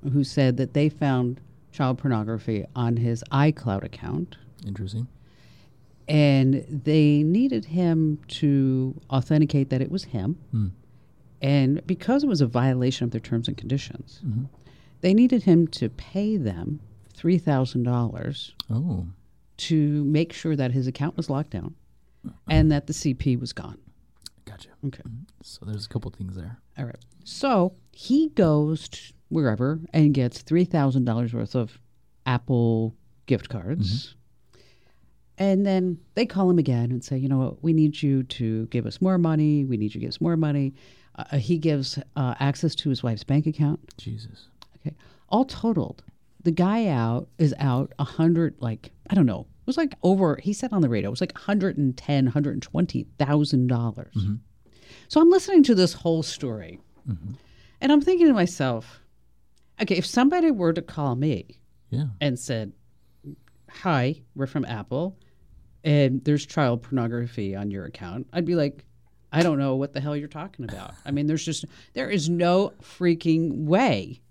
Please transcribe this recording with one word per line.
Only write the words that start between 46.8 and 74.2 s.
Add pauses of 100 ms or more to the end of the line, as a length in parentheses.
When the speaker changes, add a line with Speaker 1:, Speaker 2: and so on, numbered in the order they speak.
Speaker 1:
out (100)
is
out
a
hundred,
like, (200)
I
don't
know.
It
was,
like,
over,
he
said
on
the
radio,
it
was,
like,
hundred
and
ten,
hundred
and
twenty (140)
thousand
dollars.
Speaker 2:
Mm-hmm. (720)
Speaker 1:
So
I'm
listening
to
this
whole
story, (280)
Speaker 2:
Mm-hmm. (480)
Speaker 1:
and
I'm
thinking
to
myself, (840)
"Okay,
if
somebody
were
to
call
me (320)
Speaker 2:
Yeah. (140)
Speaker 1:
and
said, (960)
'Hi, (140)
we're
from
Apple, (640)
and
there's
child
pornography
on
your
account,'
I'd
be
like, (460)
'I
don't
know
what
the
hell
you're
talking
about.' (120)
I
mean,
there's
just, (280)
there
is
no
freaking
way."